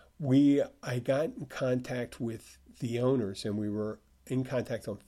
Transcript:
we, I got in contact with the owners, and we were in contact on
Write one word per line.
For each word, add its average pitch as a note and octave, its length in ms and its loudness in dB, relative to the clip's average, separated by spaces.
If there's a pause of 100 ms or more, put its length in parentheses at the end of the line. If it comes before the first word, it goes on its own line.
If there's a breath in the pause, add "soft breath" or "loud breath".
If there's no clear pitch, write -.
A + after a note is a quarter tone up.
(200 loud breath)
we, C#3+ 420 6 (220)
I B2 160 -2
got C#3 260 0 (120)
in D#3+ 80 -10
contact B2+ 760 -4
with A2+ 380 -8 (220)
the A#2 200 -2
owners, A#2+ 460 0
and G#2 120 -2
we G#2 120 -2
were G#2 300 -4 (260)
in C3 180 -2
contact A#2+ 440 -4
on G#2 100 -6 (100)